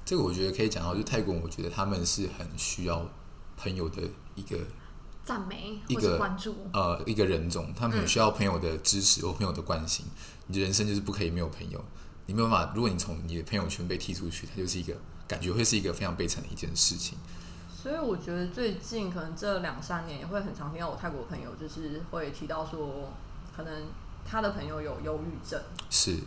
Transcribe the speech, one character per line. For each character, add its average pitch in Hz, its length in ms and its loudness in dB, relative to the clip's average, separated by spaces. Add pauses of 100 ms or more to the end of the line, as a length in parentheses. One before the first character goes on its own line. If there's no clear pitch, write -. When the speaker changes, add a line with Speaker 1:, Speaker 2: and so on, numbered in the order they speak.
Speaker 1:
这 185 140 2
个 135 60 6
我 90 100 4
觉 95 160 2
得 92 80 -2
可 110 60 4
以 110 40 6
讲 92 160 0
到， 87 120 2
就 104 80 2
泰 110 180 2
国 92 140 2
人， 82 80 0
我 85 40 -2
觉 - 140 -4
得 87 80 -2
他 98 160 0
们 95 180 2
是 90 240 2 (100)
很 87 100 -6 (100)
需 - 280 -2
要 85 200 2 (500)
朋 - 200 -4
友 85 140 0
的 87 120 -4 (320)
一 98 80 -8
个 95 160 -4 (680)
Speaker 2:
赞 233 240 -2
美 208 400 -6
Speaker 1:
一 131 60 4
个， 120 80 2
Speaker 2:
或 202 80 6
是 82 80 6
关 95 180 2
注。 107 200 -4 (180)
Speaker 1:
呃， 87 320 4
一 110 80 2
个 104 100 6
人 85 240 4
种， 82 300 0
他 117 100 2
们 110 80 4
很 87 120 4
需 - 100 6
要 110 140 8
朋 - 120 2
友 92 140 4
的 80 220 2
支 98 200 4
持 - 240 6
或 92 100 2
朋 101 120 2
友 87 80 2
的 - 80 -2
关 80 260 0
心。 - 200 0
Speaker 2:
嗯。 - 100 -8 (300)
Speaker 1:
你 95 100 0
的 95 60 4
人 95 100 4
生 104 140 6
就 101 80 4
是 101 60 2
不 101 100 -2
可 98 120 0
以 85 60 4
没 85 100 2
有 82 80 2
朋 85 220 -6
友， - 120 -4 (440)
你 98 80 -2
没 113 80 4
有 113 80 6
办 90 180 6
法， 69 80 -4
如 113 60 2
果 117 80 6
你 87 80 2
从 82 280 -2
你 82 120 -2
的 80 60 -2
朋 107 140 0
友 90 100 2
圈 87 200 -2
被 87 100 0
踢 - 160 -2
出 87 160 -4
去， - 160 -6
它 - 120 -8
就 90 100 0
是 92 100 0
一 85 60 -2
个， 85 100 -4 (320)
感 - 140 -4
觉 110 140 2
会 113 100 6
是 110 140 6
一 98 40 4
个 92 120 2
非 98 120 0
常 85 120 0
悲 87 100 2
惨 - 160 0
的 - 60 -6
一 90 40 -4
件 - 220 -4
事 - 220 4
情。 - 200 -6 (640)
Speaker 3:
所 262 80 -6
以 311 80 0
我 240 200 0
觉 175 180 -4
得 180 120 0
最 214 280 0
近 208 340 -4
可 175 120 -4
能 160 120 -6
这 196 260 0
两 165 220 -4
三 165 240 -4
年 147 140 -8
也 - 60 -8
会 196 160 -2
很 202 120 -4
常 156 180 -6
听 165 100 -4
到 170 80 -2
我 135 80 -6
泰 175 120 -4
国 139 140 -4
朋 147 180 -6
友 - 140 -8
就 156 120 -8
是 156 340 -6 (100)
会 151 200 -4
提 151 140 -8
到 156 200 -2
说， 143 440 -6 (460)
可 160 80 -8
能 156 200 -6 (420)
他 220 160 0
的 202 100 4
朋 147 160 -4
友 151 140 -4
有 147 200 -4
忧 156 240 -2
郁 - 240 -6
症。 - 120 -2 (280)
Speaker 1:
是。 - 380 6